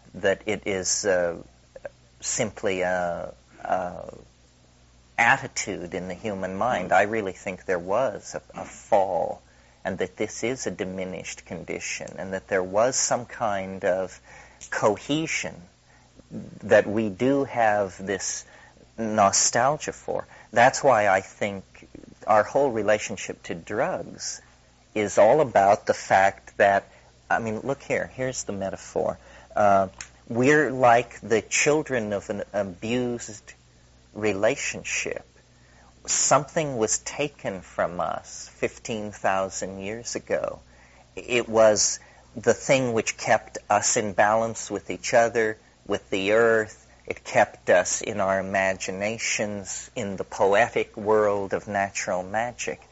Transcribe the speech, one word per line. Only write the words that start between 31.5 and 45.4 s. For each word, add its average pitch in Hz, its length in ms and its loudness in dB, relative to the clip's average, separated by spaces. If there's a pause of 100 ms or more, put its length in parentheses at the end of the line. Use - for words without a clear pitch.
of 95 160 -4
an 101 140 -6 (100)
abused 110 1000 -4 (600)
relationship. 104 1120 -2 (800)
Something 147 720 0
was 110 220 0
taken 127 640 -8
from 87 380 -4
us - 540 -8
fifteen 107 580 -6
thousand 95 680 -2
years 110 360 -8
ago. - 440 -4 (560)
It 113 340 -2
was 110 500 4 (360)
the 113 180 2
thing 131 400 0
which - 240 -2
kept - 400 -2 (140)
us 104 260 2
in 107 160 0
balance 113 560 2
with 98 220 -6
each - 240 -4
other, 113 420 2 (300)